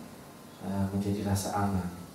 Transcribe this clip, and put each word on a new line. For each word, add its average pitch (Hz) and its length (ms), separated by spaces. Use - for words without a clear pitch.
Nah, 98 240
menjadi 101 320
rasa 98 320
aman, 98 400